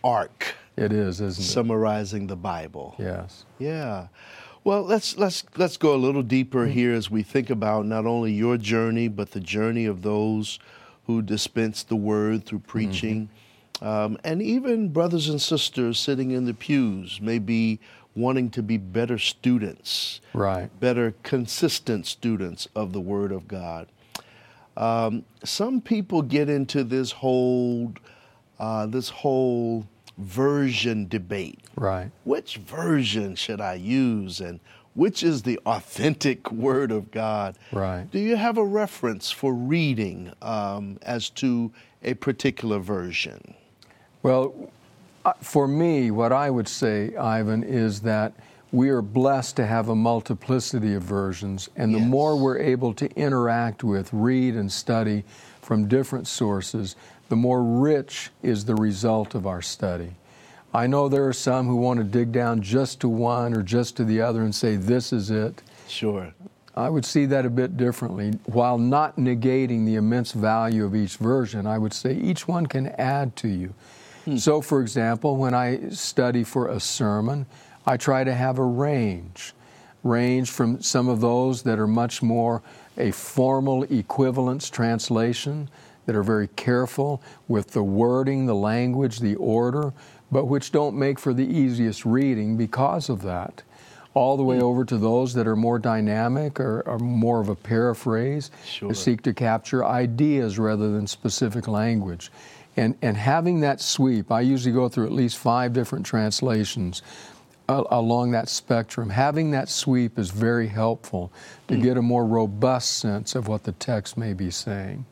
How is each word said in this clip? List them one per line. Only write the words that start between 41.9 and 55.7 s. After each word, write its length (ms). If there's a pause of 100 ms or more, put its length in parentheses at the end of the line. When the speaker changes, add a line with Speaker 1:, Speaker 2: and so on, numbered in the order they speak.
Speaker 1:
a 140
particular 640
version? 760 (720)
Speaker 2:
Well, 480 (520)
uh, 180
for 260
me, 420
what 220
I 180
would 180
say, 480
Ivan, 480
is 380
that 320 (380)
we 180
are 140
blessed 540
to 100
have 220
a 60
multiplicity 1000
of 80
versions, 720
and 180
the 60
Speaker 1:
Yes. 100
Speaker 2:
more 260
we're 220
able 380
to 200
interact 680
with, 280
read, 440
and 160
study 520 (380)
from 260